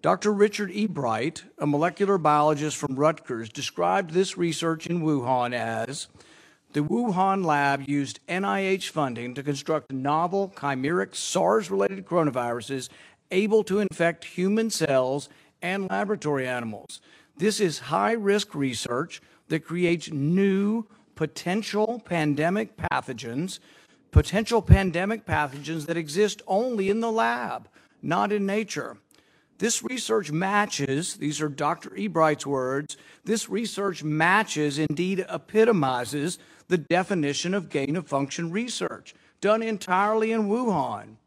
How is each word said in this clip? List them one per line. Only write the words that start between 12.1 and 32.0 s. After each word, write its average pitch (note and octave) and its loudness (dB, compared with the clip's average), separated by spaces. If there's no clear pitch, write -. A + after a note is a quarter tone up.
able G#3 4
to G3 0
infect E3+ 0
human G#3+ 0
cells C3+ 2
and F#3 -4
laboratory F#3 -2
animals. A#2+ -6
This G#3 2
is E3 0
high-risk G3+ 2
research C3+ -4
that D#3 -2
creates E3+ 0
new G3 2
potential G#3+ -2
pandemic E3 0
pathogens, C3 -4
potential G#3 4
pandemic F#3+ 4
pathogens D3 -2
that E3 -2
exist E3+ 0
only G3+ 0
in G#3+ 2
the A3+ 0
lab, A3+ 0
not G3+ 0
in G3+ 0
nature." G3 -4
This A#3 -2
research A3 -2
matches, F3 0
these C#3+ -4
are D3+ -2
Doctor D3 -4
Ebright's D#3+ 2